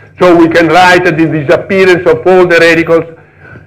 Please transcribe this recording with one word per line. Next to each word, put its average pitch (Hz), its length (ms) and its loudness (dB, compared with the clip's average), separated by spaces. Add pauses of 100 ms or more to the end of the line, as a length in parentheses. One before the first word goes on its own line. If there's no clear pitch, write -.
(200)
So 180 160 2
we 165 120 2
can 165 200 0
write 180 340 2
that 175 140 -2
the 160 100 0
disappearance 170 800 -2
of 160 180 -2
all 185 220 2
the 170 140 0
radicals 165 560 -2 (500)